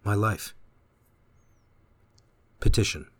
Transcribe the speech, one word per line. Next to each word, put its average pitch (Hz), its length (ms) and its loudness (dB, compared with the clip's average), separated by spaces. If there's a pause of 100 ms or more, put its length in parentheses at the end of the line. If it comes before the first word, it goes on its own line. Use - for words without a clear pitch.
my 101 120 0
life. 107 380 -4 (2000)
Petition. - 500 2 (100)